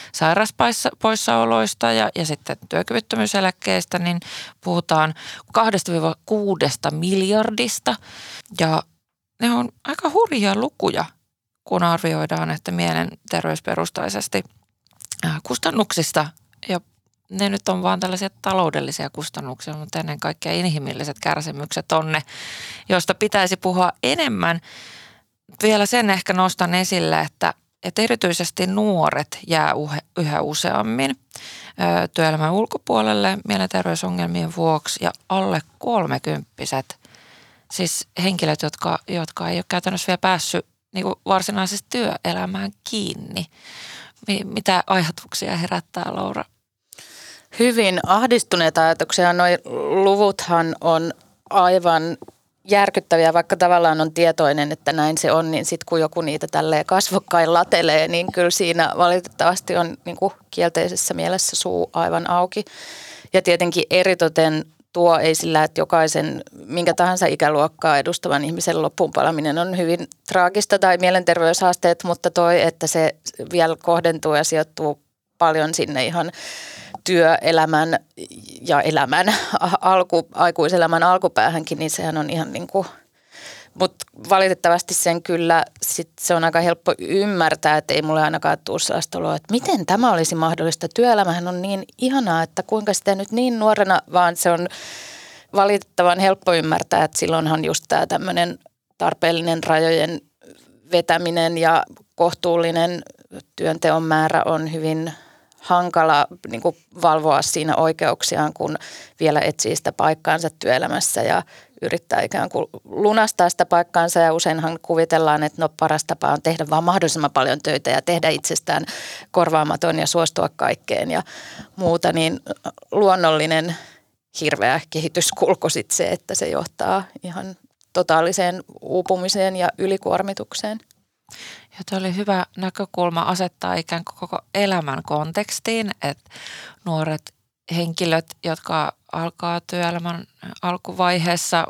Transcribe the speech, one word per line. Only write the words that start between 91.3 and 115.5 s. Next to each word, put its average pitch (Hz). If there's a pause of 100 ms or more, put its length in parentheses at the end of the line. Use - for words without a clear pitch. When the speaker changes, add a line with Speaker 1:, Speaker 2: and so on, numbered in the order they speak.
Speaker 2:
on 180
niin 190 (140)
ihanaa, 240
että 165
kuinka 214
sitä 196
nyt 196
niin 240
nuorena, 202 (120)
vaan 175
se 175
on 170 (880)
valitettavan 196
helppo 190
ymmärtää, 160
että -
silloinhan 160
just 160
tää 165
tämmönen 175 (380)
tarpeellinen 165
rajojen 165 (680)
vetäminen 170
ja 160 (320)
kohtuullinen 170 (540)
työnteon 160
määrä 160
on 160
hyvin 160 (480)
hankala 170 (200)
niinku 123 (260)
valvoa 156
siinä 156
oikeuksiaan, 156
kun 156 (420)
vielä 151
etsii -
sitä -
paikkaansa 160 (100)
työelämässä 127
ja 117 (380)
yrittää -
ikään -
kuin - (180)
lunastaa 208
sitä -
paikkaansa. 175
Ja 165
useinhan 165
kuvitellaan, 160
että 156